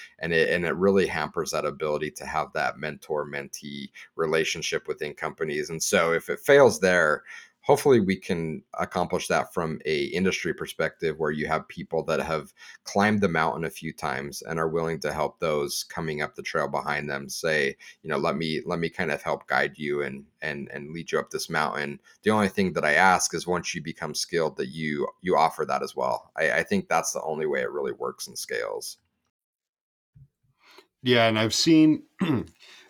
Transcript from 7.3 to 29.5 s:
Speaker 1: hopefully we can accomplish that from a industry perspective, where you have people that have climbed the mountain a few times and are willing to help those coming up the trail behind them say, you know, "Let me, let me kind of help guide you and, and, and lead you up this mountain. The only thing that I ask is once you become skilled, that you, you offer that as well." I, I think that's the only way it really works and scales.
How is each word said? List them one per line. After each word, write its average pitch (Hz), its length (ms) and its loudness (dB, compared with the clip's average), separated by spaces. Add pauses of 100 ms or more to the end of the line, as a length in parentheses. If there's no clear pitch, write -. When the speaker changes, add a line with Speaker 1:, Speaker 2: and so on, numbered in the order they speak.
Speaker 1:
hopefully 139 380 6
we 95 160 2
can 82 480 -6 (160)
accomplish 87 480 -2
that 80 260 0
from 80 320 -2
a 73 200 0
industry 87 480 0
perspective, 80 640 -4
where 76 120 0
you 76 160 -4
have 78 200 -2
people 80 340 -6
that 73 200 0
have 76 320 -4 (320)
climbed 104 340 2
the 98 80 2
mountain 80 380 0
a 73 40 -4
few 80 220 -10
times 69 520 -6
and 82 140 -6
are 80 120 0
willing 82 320 -2
to 76 100 -4
help 76 300 -4
those 73 420 -2
coming 78 380 -6
up 73 120 -6
the - 80 -14
trail 73 280 -2
behind 73 400 -4
them 69 180 -6
say, 73 480 -2 (280)
you 78 60 -10
know, 73 60 0
"Let 85 220 0
me, 80 280 -2
let 85 140 -2
me 82 100 -2
kind 82 220 -4
of 71 100 -4
help 76 260 -4
guide 69 280 0
you 73 260 -4
and, 67 220 -6 (180)
and, 73 300 -8
and 71 220 -12
lead 82 180 -8
you 78 80 2
up - 100 -6
this 78 200 -8
mountain. 71 500 -2 (240)
The 104 60 2
only 107 180 4
thing 95 240 0
that 78 140 -2
I 76 80 4
ask 90 400 6
is 78 120 -6
once 87 300 -4
you 80 80 -6
become 78 320 -8
skilled, 78 400 -2
that 65 140 -4
you, 76 360 -4 (160)
you 90 140 0
offer 78 300 2
that 67 180 -2
as 69 100 -10
well." 64 440 -4
I, 76 220 0
I - 40 0
think 95 240 -2
that's - 240 0
the - 100 -6
only 78 260 -4
way 69 120 -2
it 62 120 -4
really 69 200 -4
works 64 380 -8
and 57 80 -14
scales. 53 580 -8 (2000)